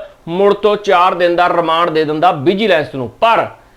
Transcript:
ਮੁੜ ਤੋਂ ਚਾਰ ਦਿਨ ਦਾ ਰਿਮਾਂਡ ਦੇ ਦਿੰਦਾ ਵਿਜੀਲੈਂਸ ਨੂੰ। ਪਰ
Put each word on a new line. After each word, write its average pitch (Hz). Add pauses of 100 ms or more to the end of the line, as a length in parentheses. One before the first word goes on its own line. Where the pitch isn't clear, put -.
(280)
ਮੁੜ 196
ਤੋਂ 208
ਚਾਰ 190
ਦਿਨ 175
ਦਾ 175
ਰਿਮਾਂਡ 170
ਦੇ 156
ਦਿੰਦਾ 156
ਵਿਜੀਲੈਂਸ 170
ਨੂੰ। 127
ਪਰ 202 (300)